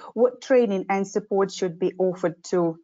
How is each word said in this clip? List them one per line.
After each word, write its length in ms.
What 280
training 460
and 180
support 460
should 260
be 200
offered 480
to 380